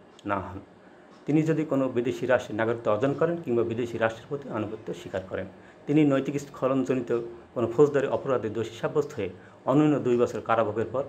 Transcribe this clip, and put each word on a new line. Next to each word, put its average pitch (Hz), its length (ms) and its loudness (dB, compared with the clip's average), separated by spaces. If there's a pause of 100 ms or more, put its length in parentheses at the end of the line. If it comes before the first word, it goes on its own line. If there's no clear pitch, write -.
(300)
না 98 160 0
হন। 92 120 -12 (640)
তিনি 151 260 2
যদি 156 220 0
কোনো 135 140 2 (120)
বিদেশি 123 300 0
রাষ্ট্রের 123 340 2
নাগরিকত্ব 117 340 -2
অর্জন 131 260 0
করেন 165 240 2
কিংবা 117 260 2
বিদেশি 117 280 -4
রাষ্ট্রের 113 300 -2
প্রতি 143 180 -8 (120)
আনুগত্য - 300 -6 (120)
স্বীকার 98 300 -6
করেন, 95 160 -6 (380)
তিনি 147 160 4 (120)
নৈতিক 135 300 0
স্খলনজনিত 131 680 0 (420)
কোনো 120 220 0
ফৌজদারি 143 420 4
অপরাধে 120 400 -2
দোষী 110 240 -4
সাব্যস্ত 151 360 -2
হয়ে 95 140 -4 (400)
অন্যূন 151 220 6 (140)
দুই 123 160 4
বছর 117 260 0
কারাভোগের 113 440 2
পর 131 160 -2